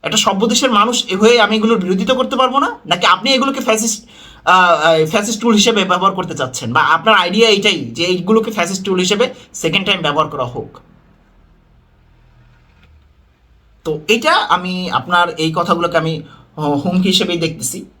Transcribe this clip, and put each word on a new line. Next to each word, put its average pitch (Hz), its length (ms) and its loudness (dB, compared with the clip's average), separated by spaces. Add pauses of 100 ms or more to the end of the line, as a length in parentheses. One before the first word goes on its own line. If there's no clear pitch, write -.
একটা 156 140 -4
সভ্য 196 300 0
দেশের 247 240 0
মানুষ 226 360 0
এ 185 80 -4
হয়ে 226 260 4
আমি 208 140 2
এগুলোর 220 220 2
বিরোধিতা 185 360 0
করতে 254 220 -2
পারবো 254 240 2
না? 381 260 -2
নাকি 185 200 -4
আপনি 196 280 2
এগুলোকে 269 260 0
ফ্যাসিস্ট, 220 460 -2 (400)
আহ, 170 100 6
আহ, 165 500 4
ফ্যাসিস্ট 208 360 -2
টুল 233 120 4
হিসেবে 208 320 2
ব্যবহার 180 280 2
করতে 170 220 -6
চাচ্ছেন, 123 380 -6
বা 156 80 4
আপনার 160 340 2
আইডিয়া 196 340 2
এটাই 196 360 2
যে 120 200 -6
এইগুলোকে 190 460 0
ফ্যাসিস্ট 185 340 -4
টুল 190 140 0
হিসেবে 202 340 0 (200)
সেকেন্ড 190 320 -2
টাইম 190 160 -2
ব্যবহার 151 260 0
করা 131 180 -6
হোক? 120 340 -12 (3000)
তো 156 240 -4
এটা 240 280 0
আমি, 180 560 -2
আপনার 175 380 0
এই 160 260 -2
কথাগুলোকে 175 420 0
আমি 160 260 -2 (320)
হ-, 147 200 -2
হুমকি 185 340 0
হিসেবেই 180 280 0
দেখতেছি। 165 480 -6 (160)